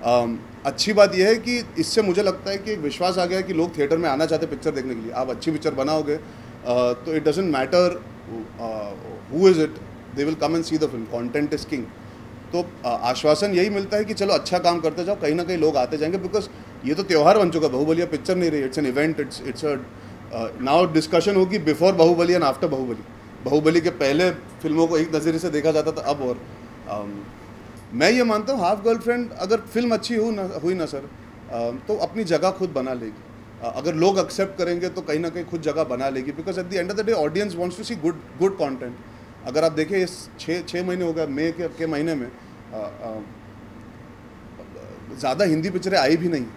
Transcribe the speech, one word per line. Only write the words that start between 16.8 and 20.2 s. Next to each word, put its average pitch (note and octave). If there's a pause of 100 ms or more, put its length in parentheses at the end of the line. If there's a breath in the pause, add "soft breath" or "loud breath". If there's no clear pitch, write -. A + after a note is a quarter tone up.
ये C3+
तो F3+
त्यौहार E3
बन G3
चुका D#3
है। B2+
बाहुबली D#3
अब F3
पिक्चर D#3+
नहीं F3
रही, C#3+
it's C#3+
an D3
event, D3
it's, C3+
it's C3+
a, D3 (580 loud breath)